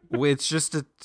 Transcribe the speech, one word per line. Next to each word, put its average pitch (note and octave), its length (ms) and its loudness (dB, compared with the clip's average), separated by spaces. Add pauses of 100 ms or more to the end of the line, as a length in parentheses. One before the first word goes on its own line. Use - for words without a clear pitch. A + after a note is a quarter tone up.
(100)
Well, B2 140 0
it's C#3+ 240 2
just D#3 260 -2
a, D3 120 -4 (180)